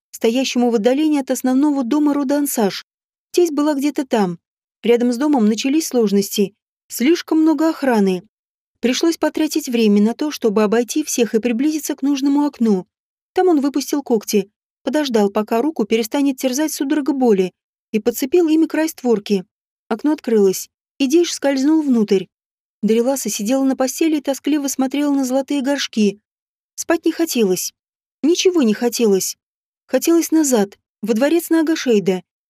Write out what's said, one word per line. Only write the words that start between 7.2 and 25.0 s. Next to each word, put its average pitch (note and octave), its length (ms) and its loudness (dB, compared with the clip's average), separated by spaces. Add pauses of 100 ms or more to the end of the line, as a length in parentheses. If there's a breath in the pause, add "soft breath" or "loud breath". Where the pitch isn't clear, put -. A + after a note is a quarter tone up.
много D#4 280 2
охраны. G#3 540 0 (600)
Пришлось C#4+ 320 0
потратить D4+ 540 -2
время A#3 320 4
на F4 120 2
то, - 160 -6
чтобы A3 320 0
обойти A3+ 440 0
всех A#3 300 -2
и A3 40 2
приблизиться C#4 560 -2
к - 60 -18
нужному C#4+ 440 0
окну. A3 400 0 (460)
Там F#4 160 0
он D#4 140 4
выпустил C#4 420 -4
когти, G#3 480 -2 (320)
подождал, B3 460 0
пока A3 320 -2
руку C#4+ 240 -2
перестанет C4 500 -2
терзать C4+ 380 -2
судорога D4 400 -2
боли, G#3+ 400 2 (400)
и G#3+ 60 -2
подцепил C#4+ 500 0
ими D#4+ 160 2
край D#4 240 -2
створки. G#3 560 -2 (420)
Окно A#3 240 -2
открылось, G#3 580 0 (280)
и C#4 100 0
Дейш E4 240 2
скользнул C#4+ 500 0
внутрь. G#3+ 440 0 (560)
Дариласа A#3 480 0
сидела B3+ 340 -2
на C4 140 0
постели D#4 400 0
и C#4 40 -6
тоскливо C#4+ 460 -4
смотрела C#4 460 -2